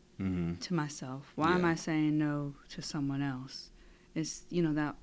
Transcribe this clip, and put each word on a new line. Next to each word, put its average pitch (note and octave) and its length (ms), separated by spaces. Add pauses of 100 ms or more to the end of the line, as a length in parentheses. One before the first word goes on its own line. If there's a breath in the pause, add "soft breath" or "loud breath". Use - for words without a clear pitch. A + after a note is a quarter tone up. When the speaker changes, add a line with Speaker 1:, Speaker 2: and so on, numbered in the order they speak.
(200)
Speaker 1:
Mm-hmm. F2 360
Speaker 2:
to - 200
myself? C#3+ 600
Why D#3+ 180
am F3+ 80
Speaker 1:
Yeah. F3 80
Speaker 2:
I E3 60
saying D#3 440
no D3 340 (160)
to - 120
someone C#3 420
else?" C3+ 480 (420 loud breath)
It's, - 360
you F3 120
know, D#3 120
that D3+ 280